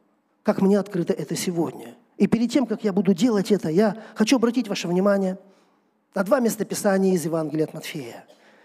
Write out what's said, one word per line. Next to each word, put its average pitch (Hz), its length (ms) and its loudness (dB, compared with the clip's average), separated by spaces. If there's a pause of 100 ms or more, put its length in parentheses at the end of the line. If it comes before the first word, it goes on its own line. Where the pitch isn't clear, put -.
(440)
как - 180 0
мне 196 160 4
открыто 185 360 -2
это 165 220 -8
сегодня. 165 600 -4 (220)
И 202 100 4
перед 233 240 2
тем, 269 160 2
как - 160 -4
я 208 100 0
буду 196 200 2
делать 208 380 2
это, 175 180 2
я 190 260 2 (200)
хочу 220 200 2
обратить 240 320 0
ваше 196 200 -6
внимание 190 500 0 (760)
на 196 100 -2
два 262 160 2
местописания 190 720 0
из 165 120 0
Евангелия 156 400 -2
от - 80 -8
Матфея. 143 520 -12 (400)